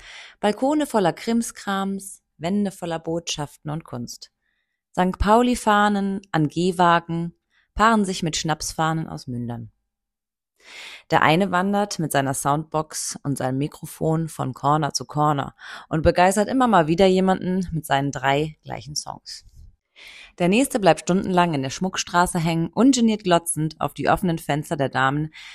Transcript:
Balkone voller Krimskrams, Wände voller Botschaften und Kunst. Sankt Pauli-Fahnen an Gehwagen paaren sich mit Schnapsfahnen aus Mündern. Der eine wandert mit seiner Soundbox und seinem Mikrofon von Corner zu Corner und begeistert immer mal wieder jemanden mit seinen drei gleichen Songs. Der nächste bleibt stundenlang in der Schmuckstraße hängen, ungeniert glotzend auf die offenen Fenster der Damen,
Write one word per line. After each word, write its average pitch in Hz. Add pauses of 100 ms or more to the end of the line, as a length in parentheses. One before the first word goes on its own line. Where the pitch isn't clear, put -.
(400)
Balkone 262
voller 190
Krimskrams, 196 (160)
Wände 196
voller 170
Botschaften 165
und 156
Kunst. - (600)
Sankt 185
Pauli-Fahnen 208 (100)
an 156
Gehwagen 170 (360)
paaren 214
sich 185
mit 160
Schnapsfahnen 160
aus -
Mündern. 120 (1400)
Der -
eine 180
wandert 202
mit 156
seiner 135
Soundbox 156
und 143
seinem 131
Mikrofon 160
von 135
Corner 147
zu -
Corner 147 (340)
und 160
begeistert 185
immer 247
mal 180
wieder 170
jemanden 185
mit 156
seinen 139
drei 143
gleichen 135
Songs. - (920)
Der 175
nächste 247
bleibt 175
stundenlang 175
in 139
der 135
Schmuckstraße 180
hängen, 165
ungeniert 233
glotzend 165
auf 147
die -
offenen 165
Fenster 151
der 139
Damen, 135 (220)